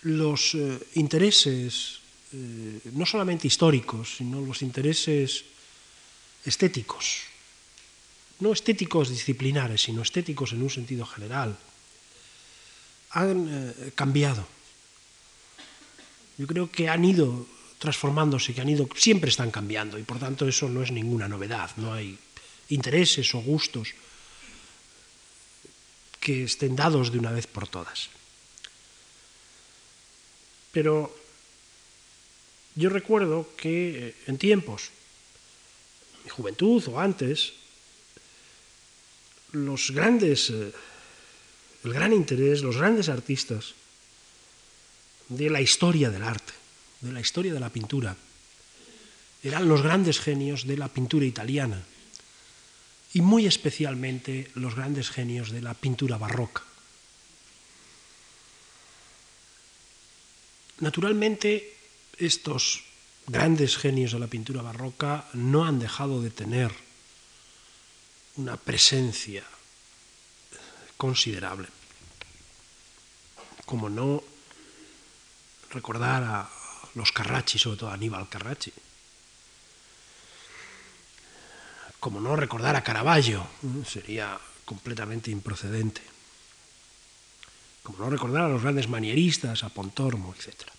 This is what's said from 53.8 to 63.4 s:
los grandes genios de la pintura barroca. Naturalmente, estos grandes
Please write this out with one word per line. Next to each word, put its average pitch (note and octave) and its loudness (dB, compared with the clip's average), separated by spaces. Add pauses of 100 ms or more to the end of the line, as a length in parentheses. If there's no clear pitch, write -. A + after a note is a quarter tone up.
los B2+ -6
grandes C3+ -4
genios A#2+ -4
de A#2 -6
la A#2 -8
pintura B2 -2
barroca. A2 -4 (4000)
Naturalmente, G#3 2 (400)
estos - -2 (420)
grandes C#3+ 4